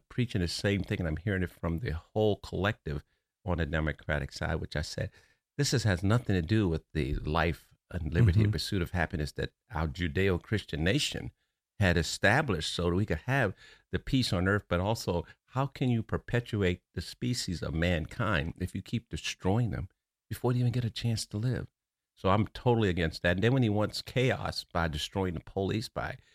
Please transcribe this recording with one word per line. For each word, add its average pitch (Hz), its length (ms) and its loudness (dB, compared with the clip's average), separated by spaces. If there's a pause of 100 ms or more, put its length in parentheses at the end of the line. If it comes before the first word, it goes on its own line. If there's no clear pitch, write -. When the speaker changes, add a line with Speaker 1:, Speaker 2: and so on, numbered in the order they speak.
Speaker 1:
preaching 117 320 -2
the 85 80 2
same 101 340 0
thing, 98 180 -4
and 90 60 -2
I'm 78 120 -2
hearing 95 240 -2
it 85 80 -2
from 82 300 -4
the 80 200 -6 (140)
whole 107 220 2
collective 87 680 -4 (400)
on 87 140 0
the 82 80 0
Democratic 76 680 -2
side, 80 220 -4
which - 200 -6
I 73 60 -2
said, - 300 -6 (480)
"This 143 160 0
is, 120 80 0
has 95 200 2
nothing 107 320 2
to 92 60 2
do 101 260 2
with 80 180 -2 (100)
the 73 220 -2
life 80 500 0 (240)
and 80 240 -4
liberty 90 240 6
and 107 80 6
Speaker 2:
Mm-hmm. 104 60 2
Speaker 1:
pursuit - 280 -2
of 82 120 -4
happiness 78 400 -2
that - 200 -6 (180)
our 80 160 -2
Judeo-Christian 85 960 0
nation - 480 0 (480)
had 87 200 4
established 101 760 2
so 85 120 -2
that 87 120 2
we 104 80 2
could 85 220 -2
have 123 280 0 (380)
the 90 60 -2
peace - 340 0
on 92 160 2
earth, 101 180 2
but 87 140 0
also 95 460 -2 (280)
how 135 120 0
can 135 220 -2
you 117 120 2
perpetuate 101 800 0 (140)
the 90 60 -6
species 120 600 -4
of 69 140 -4
mankind 82 840 0
if 90 120 -4
you 95 100 -6
keep - 260 -6
destroying 101 600 -2
them 78 180 -4 (400)
before 120 240 -2
they 123 80 2
even 123 100 2
get 120 140 0
a 110 60 -2
chance 113 360 -2
to - 120 -8
live?" 120 280 -2 (480)
So - 140 -2
I'm 101 200 4
totally 117 400 2
against 82 340 0
that. 87 140 4
And 90 60 -2
then 117 100 4
when 131 120 4
he 110 40 4
wants 104 340 -2
chaos - 680 -2
by 85 140 2
destroying 82 480 -2
the 76 60 -6
police, 95 480 -2
by - 300 -6 (160)